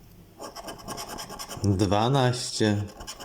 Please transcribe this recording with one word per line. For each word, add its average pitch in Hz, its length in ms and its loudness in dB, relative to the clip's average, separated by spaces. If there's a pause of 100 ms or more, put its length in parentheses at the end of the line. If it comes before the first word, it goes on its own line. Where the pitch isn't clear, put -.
(1600)
dwanaście, 107 1200 4 (420)